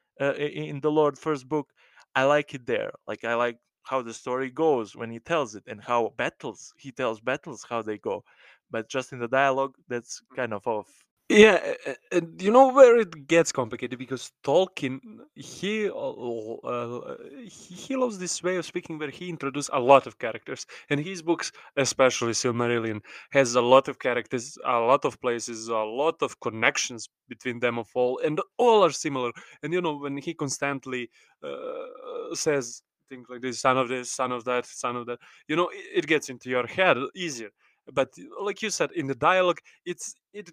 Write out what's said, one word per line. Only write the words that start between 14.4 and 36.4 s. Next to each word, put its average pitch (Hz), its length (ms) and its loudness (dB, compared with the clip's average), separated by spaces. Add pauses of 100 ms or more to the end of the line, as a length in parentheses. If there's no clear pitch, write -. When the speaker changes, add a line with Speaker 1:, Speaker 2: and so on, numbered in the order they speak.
Speaker 2:
Tolkien, 139 560 0 (360)
he, 208 540 -6
uh, - 60 -8
uh, 120 1200 -8 (280)
he, - 320 -20
he 262 200 -8
loves 240 240 -2
this 180 240 -6
way 180 140 0
of 170 80 -4
speaking 165 340 -8
where 147 100 -6
he 180 200 -12
introduced 139 420 -6
a 139 80 0
lot 127 260 6
of - 140 -18
characters. 123 460 -8 (240)
And 143 100 0
his 175 220 -8
books, 160 300 -2 (260)
especially 123 560 2
Silmarillion, 117 640 -2 (320)
has 127 240 4
a 123 60 4
lot 131 260 8
of 135 120 -10
characters, 123 640 -4
a 123 140 2
lot 127 260 4
of 127 160 -4
places, 117 480 -4
a 117 80 -2
lot 123 440 -2
of - 200 -4
connections 117 640 -2 (220)
between 120 320 -8
them 117 180 0
of 110 160 -8
all, 123 240 2
and 156 200 -2 (180)
all 226 260 6
are 160 80 6
similar. 131 400 -4 (320)
And, 151 100 -6
you 180 80 -2
know, 156 160 -2
when 143 200 -8
he 160 160 -8
constantly, 131 760 -6 (320)
uh, - 920 -10
says 135 460 -2 (280)
things 127 200 -20
like 123 120 -16
this, 123 200 -6
"Son 131 160 4
of 127 120 0
this, 123 220 -6
son 123 200 -4
of 120 140 -6
that, 123 200 -2
son 123 320 -6
of 120 100 -8
that," 120 120 -8 (280)
you 151 80 -2
know, 175 140 2
it, 190 340 -6
it 147 40 -12
gets 151 220 2
into 123 200 -12